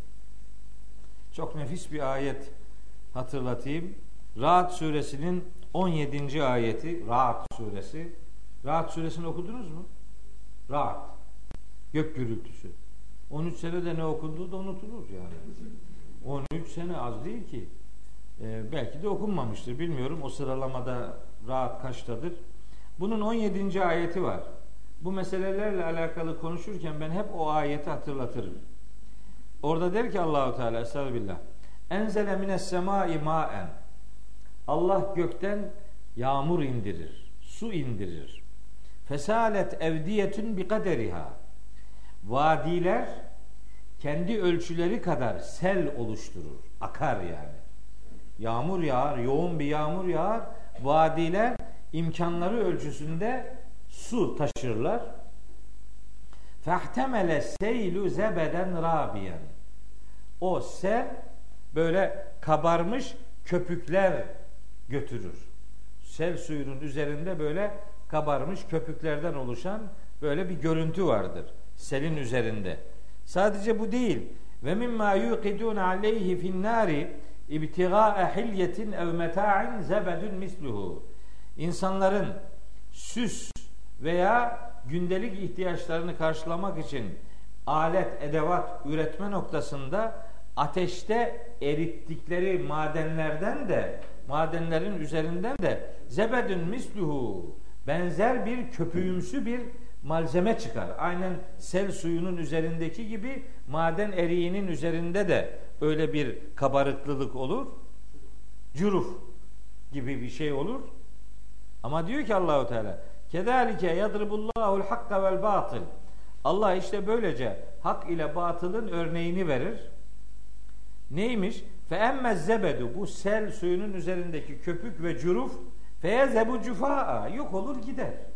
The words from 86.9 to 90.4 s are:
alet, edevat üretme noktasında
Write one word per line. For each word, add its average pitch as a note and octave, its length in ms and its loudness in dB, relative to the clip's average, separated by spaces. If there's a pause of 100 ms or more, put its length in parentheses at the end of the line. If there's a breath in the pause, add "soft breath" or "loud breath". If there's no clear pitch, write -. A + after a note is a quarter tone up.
alet, D#3 560 2
edevat D3+ 640 0
üretme D#3 440 0
noktasında D#3 960 0 (300 loud breath)